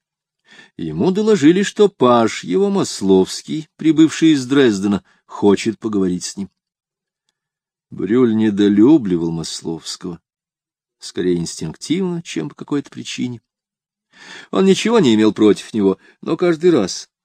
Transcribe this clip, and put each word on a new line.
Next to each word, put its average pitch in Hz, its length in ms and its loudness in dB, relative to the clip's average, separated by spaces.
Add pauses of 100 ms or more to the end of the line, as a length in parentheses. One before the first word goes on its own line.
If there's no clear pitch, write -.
(800)
ему 156 320 -2
доложили, 190 520 2
что 202 260 2
паж 120 560 0
его 95 260 -2
Масловский, 98 1040 -2
прибывший 156 560 2
из 135 140 -2
Дрездена, 104 580 0 (220)
хочет 101 520 0
поговорить 95 460 -4
с - 140 -14
ним. 98 120 -12 (1400)
Брюль 110 460 0
недолюбливал 101 920 2
Масловского, 82 920 -10 (760)
скорее 90 380 -4
инстинктивно, 165 840 -6
чем 160 280 -10
по - 40 -20
какой-то - 360 -8
причине. 123 500 -10 (1120)
Он 190 160 2
ничего 208 320 2
не 131 160 4
имел 107 180 4
против 104 400 2
него, 98 260 0 (220)
но - 160 -6
каждый 175 340 0
раз... 117 380 -2 (160)